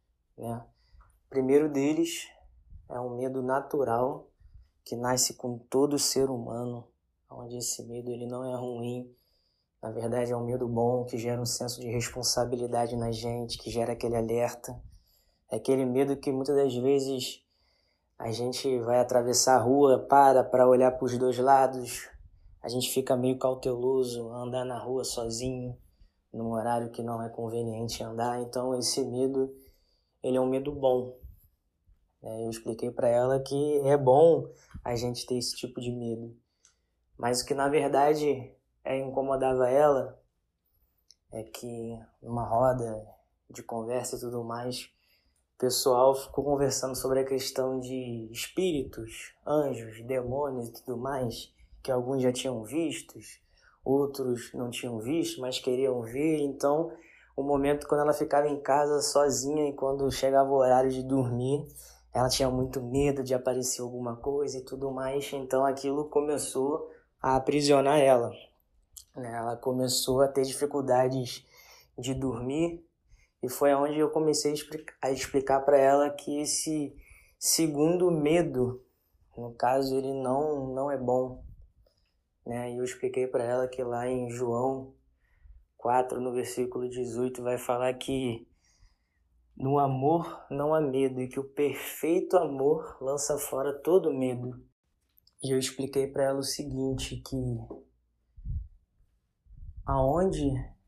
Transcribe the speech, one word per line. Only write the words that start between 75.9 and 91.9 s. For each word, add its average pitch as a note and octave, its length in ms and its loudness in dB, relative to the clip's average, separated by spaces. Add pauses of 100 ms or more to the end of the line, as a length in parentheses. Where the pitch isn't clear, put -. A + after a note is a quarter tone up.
que D3 300 -6
esse D3 560 -4 (420)
segundo E3 720 2
medo, D3 720 2 (540)
no A#2+ 180 -10
caso, C3 420 0
ele C3+ 180 -2
não, C3+ 600 -2
não C3+ 160 -2
é C#3 80 -4
bom, B2+ 460 0 (1000)
né? A#2+ 260 -6
E B2 60 -8
eu B2 60 -2
expliquei B2+ 420 -2
pra B2+ 180 -2
ela B2+ 240 0
que B2+ 160 -6
lá A#2+ 240 -4
em B2 220 -4
João B2 640 -2 (840)
quatro, B2+ 440 0
no B2 100 -4
versículo B2 560 -4
dezoito, B2 540 -4
vai B2 160 -2
falar B2+ 380 0
que B2+ 520 -4 (1080)
no C3+ 220 0
amor C#3+ 720 0
não C#3+ 240 -2
há D#3+ 80 4
medo C3 400 0
e B2+ 60 -4
que C3+ 120 -8
o C#3 40 -4
perfeito D#3 920 0